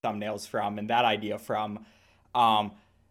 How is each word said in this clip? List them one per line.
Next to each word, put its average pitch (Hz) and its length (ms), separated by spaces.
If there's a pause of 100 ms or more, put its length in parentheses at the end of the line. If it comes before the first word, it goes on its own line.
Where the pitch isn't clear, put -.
thumbnails 104 440
from 104 300
and 107 120
that 120 160
idea 104 340
from. 107 460 (500)
Um, 110 380 (380)